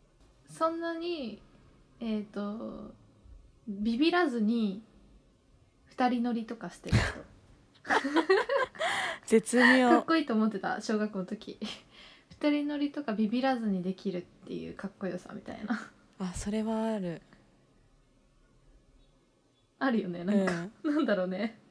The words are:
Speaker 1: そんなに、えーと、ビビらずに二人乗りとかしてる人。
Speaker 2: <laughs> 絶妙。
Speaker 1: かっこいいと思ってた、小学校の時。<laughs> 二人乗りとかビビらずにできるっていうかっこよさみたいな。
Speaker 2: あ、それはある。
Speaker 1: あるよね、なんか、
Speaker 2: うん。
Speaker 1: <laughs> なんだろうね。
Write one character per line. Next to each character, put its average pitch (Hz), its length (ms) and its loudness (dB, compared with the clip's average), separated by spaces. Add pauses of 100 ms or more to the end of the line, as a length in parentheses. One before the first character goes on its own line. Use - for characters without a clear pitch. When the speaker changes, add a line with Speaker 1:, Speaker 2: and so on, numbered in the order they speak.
(480)
Speaker 1:
そ 320 200 0
ん 330 120 -4
な 330 180 -4
に、 330 420 -6 (600)
え 240 40 -8 (140)
ー 208 60 -4
と、 214 680 -8 (760)
ビ 214 300 -2
ビ 320 120 4
ら 349 180 4
ず 240 120 0
に 214 420 2 (1160)
二 254 80 4
人 240 140 0
乗 240 100 0
り 226 140 -4
と 240 100 -10
か 175 140 -10
し - 80 -18
て - 120 -12
る - 60 6
人。 - 80 4 (800)
Speaker 2:
<laughs> 480 1400 0
絶 226 320 4
妙。 247 320 8
Speaker 1:
か 320 80 8
っ - 80 -2
こ 330 100 4
い 311 60 2
い 285 40 -6
と 247 60 -2
思 220 140 4
っ 214 40 2
て 202 80 -4
た、 185 220 -4
小 214 160 -2
学 214 160 -2
校 196 60 -8
の 185 80 -6
時。 - 320 -10 (380)
<laughs> - 440 -20
二 302 100 2
人 294 180 0
乗 294 100 -4
り 285 120 0
と 294 140 -8
か 220 80 -2
ビ 208 160 2
ビ 247 140 0
ら 262 160 2
ず 226 100 -2
に 185 140 0
で 185 100 -2
き 190 180 -6
る 180 80 -2
っ 175 40 -6 (240)
て 185 80 -8
い 165 160 -8
う 170 40 -12
か - 140 -8
っ - 100 -18
こ 196 100 -6
よ 180 100 -4
さ - 160 -18
み - 80 -12
た - 100 -12
い - 140 -12
な。 214 120 -2 (400)
Speaker 2:
あ、 185 160 -6
そ - 160 -6
れ 220 120 0
は 220 220 -2
あ 220 140 -2
る。 175 220 -6 (2500)
Speaker 1:
あ 269 120 0
る 226 100 2
よ 180 80 -2
ね、 175 160 -6
な 196 80 0
ん 196 140 4
か、 175 220 -2 (160)
Speaker 2:
う 311 60 0
ん。 294 60 2
Speaker 1:
<laughs> - 0 -
な 311 60 4
ん - 20 2
だ 214 120 2
ろ 185 80 0
う - 40 -2
ね。 202 320 -4 (100)